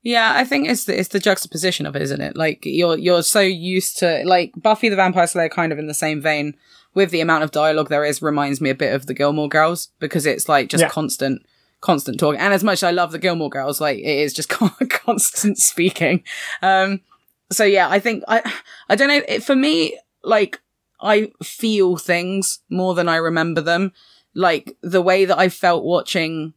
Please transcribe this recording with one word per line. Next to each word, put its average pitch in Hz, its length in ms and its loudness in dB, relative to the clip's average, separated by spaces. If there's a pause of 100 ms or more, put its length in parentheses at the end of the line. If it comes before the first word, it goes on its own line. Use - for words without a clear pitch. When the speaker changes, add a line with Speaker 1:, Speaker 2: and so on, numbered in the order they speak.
Speaker 1:
Yeah, 233 340 0
I 254 80 2
think 277 240 -2
it's 240 160 -2
the, - 120 -2
it's 185 120 -4
the 202 100 -2
juxtaposition 180 640 -2
of 143 120 -8
it, 147 60 -4
isn't 143 180 -4
it? 147 160 -8
Like, 160 260 -2
you're, 165 340 0
you're 170 280 2
so - 160 2
used 185 580 0
to, 170 260 0
like, 180 320 2
Buffy 214 320 2
the 202 60 2
Vampire 185 320 4
Slayer, 170 220 -2
kind 165 240 -2
of 147 80 -6
in 156 80 -8
the 151 60 -8
same 156 280 -4
vein, 147 320 -2 (400)
with 190 160 2
the 165 100 0
amount 160 220 2
of 151 80 -2
dialogue 156 380 2
there 147 160 0
is, 147 180 -2
reminds 143 380 -2
me 143 100 0
a 131 60 0
bit 131 180 0
of 135 120 -4
the 131 80 -6
Gilmore 147 340 0
Girls, 160 400 0 (100)
because 151 260 -4
it's, - 240 -2
like, 143 200 2
just 143 140 2
Speaker 2:
Yeah. 156 80 2
Speaker 1:
constant, 135 520 -4 (380)
constant 143 400 -2
talk. 147 180 2
And 196 160 2
as 185 80 0
much 202 120 2
as 175 100 -2
I 175 80 2
love 175 180 0
the 160 80 -12
Gilmore 165 320 -2
Girls, 139 300 -4
like, 143 180 -2
it - 60 -12
is 147 280 0
just - 160 -8
<laughs> - 80 -4
con-, 214 140 4 (180)
constant - 680 -2
speaking. 170 640 0 (400)
Um, 190 380 2 (500)
so 208 140 2
yeah, 190 240 4
I 196 100 2
think, 220 300 -2
I, 220 200 2 (400)
I 220 60 4
don't 247 140 2
know, 285 180 2
it, 214 160 -2
for 269 140 2
me, 311 420 0 (240)
like, 214 380 0 (400)
I 214 320 0 (100)
feel 196 540 0
things 180 640 -2 (100)
more 185 240 0
than 170 140 0
I 165 80 2
remember 165 440 0
them. 170 300 0 (440)
Like, 170 480 0
the 180 200 0
way 190 220 4
that 180 140 2
I 185 100 4
felt 175 360 0
watching 160 720 -2